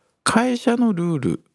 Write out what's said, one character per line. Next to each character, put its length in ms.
会 340
社 180
の 160
ル 220
ー 40
ル、 220